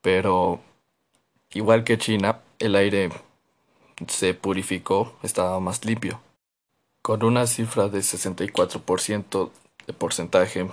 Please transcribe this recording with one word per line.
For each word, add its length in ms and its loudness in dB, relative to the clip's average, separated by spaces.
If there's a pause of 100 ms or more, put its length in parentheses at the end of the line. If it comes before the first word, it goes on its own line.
Pero 580 2 (920)
igual 320 4
que 160 2
China, 400 2 (180)
el 180 0
aire 360 2 (960)
se 260 0
purificó, 880 -2
estaba 380 -2
más 260 -6
limpio. 340 -4 (840)
Con 200 0
una 220 4
cifra 440 0
de 120 -2
sesenta 420 -4
y 60 -4
cuatro 320 0
por 200 0
ciento 500 -4 (340)
de 80 -12
porcentaje 800 0